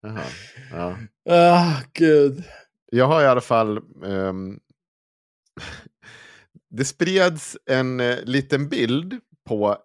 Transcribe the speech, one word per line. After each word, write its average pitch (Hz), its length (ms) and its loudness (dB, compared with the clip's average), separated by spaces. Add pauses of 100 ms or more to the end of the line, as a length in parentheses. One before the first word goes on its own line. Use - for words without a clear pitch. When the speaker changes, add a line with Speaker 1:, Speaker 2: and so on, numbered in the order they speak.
Speaker 1:
Jaha, 107 200 -12 (500)
ja. 87 240 -8 (380)
Speaker 2:
Ah, 175 380 6 (200)
Gud. 151 500 2 (500)
Speaker 1:
Jag 123 140 4
har 156 160 2
i 139 40 4
alla 127 140 4
fall, 113 360 0 (300)
ehm, 95 520 -6 (1000)
<laughs> - 1080 -20
det 120 140 -4
spreds 180 720 0 (140)
en, 127 300 0
eh, 123 240 0
liten 135 440 -2
bild 156 460 -4 (340)
på 104 360 0